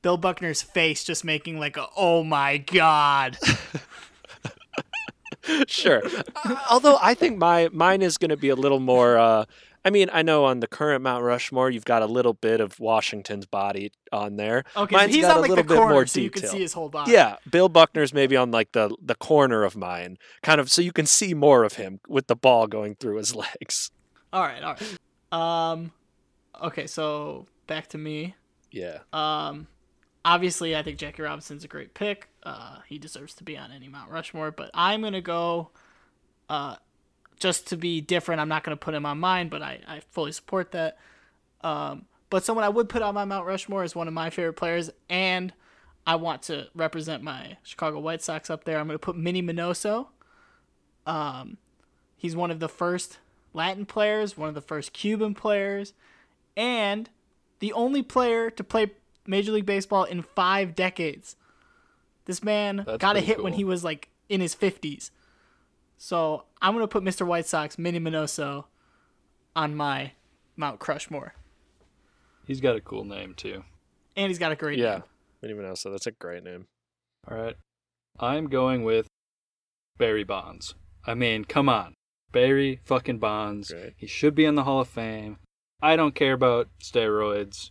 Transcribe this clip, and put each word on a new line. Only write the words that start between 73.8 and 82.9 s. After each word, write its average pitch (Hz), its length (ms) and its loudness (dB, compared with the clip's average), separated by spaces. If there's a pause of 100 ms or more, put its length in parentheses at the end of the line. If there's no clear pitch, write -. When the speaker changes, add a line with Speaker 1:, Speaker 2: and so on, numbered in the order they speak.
Speaker 1:
And 196 120 -4
he's 180 100 -6
got 165 140 -2
a 151 40 -6
great 147 220 -6
Speaker 2:
Yeah, 117 140 0
Speaker 1:
name. 95 100 -8 (400)
Speaker 2:
Minnie 110 120 -12
Minoso. 98 380 -12
That's 98 140 -10
a 113 60 -8
great 87 320 -14
name. 90 220 -18 (640)
Speaker 3:
All 117 80 -12
right. 113 180 -10 (640)
I'm 143 300 -4
going 131 360 0
with 113 220 0 (920)
Barry 107 260 0
Bonds. 92 500 -10 (320)
I 117 80 -4
mean, 113 300 0
come 139 240 0
on. 107 260 0 (380)
Barry 131 520 2
fucking 127 340 -2